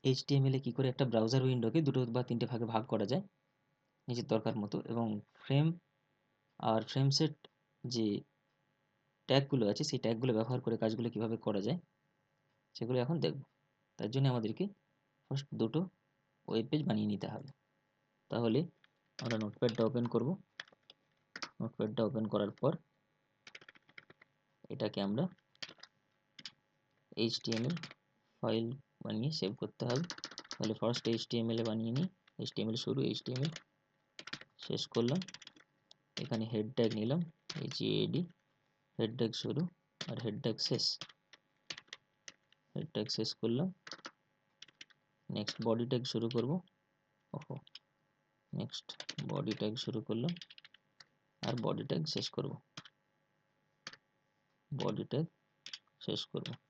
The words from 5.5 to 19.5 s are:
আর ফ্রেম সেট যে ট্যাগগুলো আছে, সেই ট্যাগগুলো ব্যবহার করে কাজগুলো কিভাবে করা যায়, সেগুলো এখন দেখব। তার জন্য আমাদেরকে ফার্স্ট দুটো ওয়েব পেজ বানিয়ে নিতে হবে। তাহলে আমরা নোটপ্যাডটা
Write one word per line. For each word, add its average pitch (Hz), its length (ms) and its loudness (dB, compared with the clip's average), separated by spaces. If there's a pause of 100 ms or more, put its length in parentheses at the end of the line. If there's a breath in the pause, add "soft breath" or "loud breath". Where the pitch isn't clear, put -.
আর 113 220 4
ফ্রেম 135 280 2
সেট 151 240 2 (500)
যে 117 220 0 (1200)
ট্যাগগুলো 135 400 6
আছে, 104 160 2
সেই 135 160 -2
ট্যাগগুলো 117 320 2
ব্যবহার 123 280 2
করে 123 180 2
কাজগুলো 113 320 2
কিভাবে 113 260 0
করা 104 240 0
যায়, 127 180 0 (960)
সেগুলো 127 220 0
এখন 135 220 2
দেখব। 131 200 0 (580)
তার 113 120 -2
জন্য 135 180 4
আমাদেরকে 117 360 0 (560)
ফার্স্ট - 340 -6
দুটো 113 260 2 (680)
ওয়েব 113 200 2
পেজ 156 140 2
বানিয়ে 107 260 2
নিতে 101 200 -2
হবে। - 220 -8 (800)
তাহলে 117 300 4 (580)
আমরা 117 200 -2
নোটপ্যাডটা 110 460 2